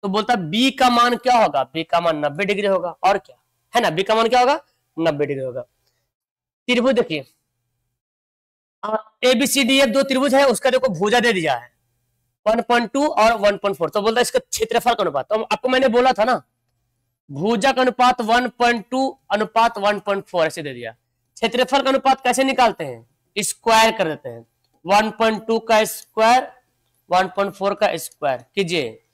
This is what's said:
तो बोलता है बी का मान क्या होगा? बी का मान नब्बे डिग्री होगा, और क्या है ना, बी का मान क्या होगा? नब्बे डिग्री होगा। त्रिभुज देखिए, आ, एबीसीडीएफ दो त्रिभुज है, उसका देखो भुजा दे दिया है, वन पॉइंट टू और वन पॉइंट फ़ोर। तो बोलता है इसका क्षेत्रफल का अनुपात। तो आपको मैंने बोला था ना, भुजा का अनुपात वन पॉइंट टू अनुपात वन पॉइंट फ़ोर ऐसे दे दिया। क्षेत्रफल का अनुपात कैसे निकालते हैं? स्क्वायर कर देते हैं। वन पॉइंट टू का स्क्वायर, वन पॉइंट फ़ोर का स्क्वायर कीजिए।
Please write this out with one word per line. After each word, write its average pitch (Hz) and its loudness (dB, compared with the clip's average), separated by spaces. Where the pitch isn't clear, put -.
तो 208 -6
बोलता 208 -2
है 220 -2
बी 208 0
का 262 2
मान 240 2
क्या 247 2
होगा? 151 2
बी 160 -8
का 170 0
मान 156 -2
नब्बे 147 -4
डिग्री 202 -2
होगा, 180 -2
और 196 2
क्या - -12
है 247 2
ना, 202 0
बी 160 -4
का 220 0
मान 226 2
क्या 247 4
होगा? 269 4
नब्बे 156 0
डिग्री 135 -6
होगा। 123 -8
त्रिभुज - -6
देखिए, 160 -4
आ, 214 -6
एबीसीडीएफ 269 2
दो 269 0
त्रिभुज 269 0
है, 277 6
उसका 254 2
देखो 262 0
भुजा 202 0
दे 226 2
दिया 156 0
है, 120 -12
वन 226 0
पॉइंट 240 0
टू 277 0
और 226 2
वन 202 0
पॉइंट 196 -4
फ़ोर। 165 -2
तो 208 -2
बोलता 226 0
है - 4
इसका - 0
क्षेत्रफल - -2
का 214 -2
अनुपात। 143 -4
तो 220 -2
आपको 214 -4
मैंने 254 2
बोला 247 2
था 208 0
ना, 226 0
भुजा 208 0
का 254 0
अनुपात 247 2
वन 240 0
पॉइंट 240 0
टू 262 0
अनुपात 220 0
वन 202 0
पॉइंट 196 -4
फ़ोर 170 0
ऐसे 160 -6
दे 143 -10
दिया। 120 -12
क्षेत्रफल 247 -4
का 262 -2
अनुपात 262 0
कैसे 247 0
निकालते 240 0
हैं? 120 -14
स्क्वायर 113 0
कर 180 -2
देते 143 -8
हैं। 117 -16
वन 208 2
पॉइंट 220 -2
टू 226 0
का 220 2
स्क्वायर, 240 0
वन 180 2
पॉइंट 196 -4
फ़ोर 196 -4
का - 0
स्क्वायर 131 -6
कीजिए। 170 -2